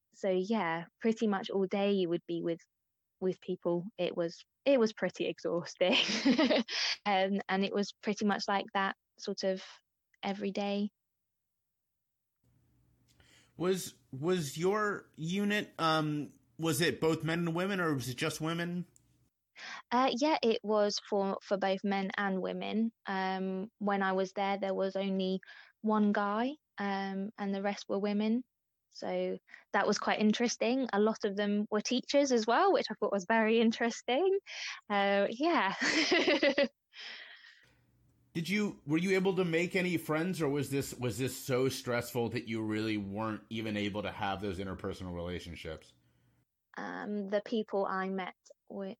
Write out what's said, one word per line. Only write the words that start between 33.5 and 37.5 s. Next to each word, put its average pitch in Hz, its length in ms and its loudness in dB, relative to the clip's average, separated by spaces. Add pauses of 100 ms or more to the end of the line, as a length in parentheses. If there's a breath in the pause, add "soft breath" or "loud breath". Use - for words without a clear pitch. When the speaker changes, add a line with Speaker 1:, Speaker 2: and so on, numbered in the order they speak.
Speaker 1:
interesting. 247 800 2 (520 loud breath)
Uh, 202 400 4
yeah. 233 500 2
<laughs> 285 880 4 (1700 loud breath)